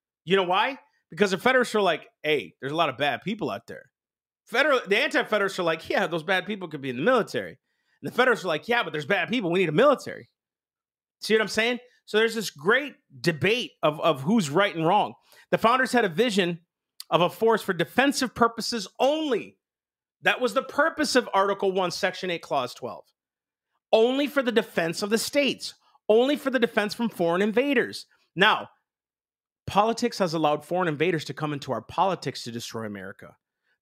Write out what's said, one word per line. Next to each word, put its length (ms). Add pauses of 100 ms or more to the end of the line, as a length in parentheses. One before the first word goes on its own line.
(260)
You 100
know 80
why? 360 (300)
Because 220
the 60
Federalists 380
are 60
like, 260 (140)
"Hey, 380
there's 140
a 20
lot 140
of 80
bad 240
people 280
out 180
there." 220 (560)
Federal, 400
the 140
Anti-Federalists 580
are 60
like, 260
"Yeah, 180
those 160
bad 220
people 220
could 140
be 80
in 80
the 60
military." 540 (440)
And 100
the 40
Federalists 300
are 40
like, 180
"Yeah, 160
but 80
there's 140
bad 240
people. 200
We 100
need 100
a 20
military." 580 (920)
See 120
what 80
I'm 60
saying? 320 (260)
So 120
there's 160
this 160
great 460 (260)
debate 520 (100)
of, 180
of 200
who's 280
right 260
and 100
wrong. 280 (380)
The 80
founders 320
had 140
a 40
vision 520 (500)
of 100
a 80
force 320
for 120
defensive 600
purposes 540 (100)
only. 600 (680)
That 180
was 140
the 80
purpose 520
of 200
Article 360
one, 200
Section 400
eight, 100
Clause 320
twelve. 320 (840)
Only 340
for 160
the 100
defense 520
of 80
the 80
states. 560 (320)
Only 280
for 140
the 80
defense 380
from 140
foreign 340
invaders. 640 (280)
Now, 340 (1000)
politics 500
has 160
allowed 320
foreign 220
invaders 380
to 100
come 180
into 180
our 120
politics 600
to 80
destroy 360
America. 480 (460)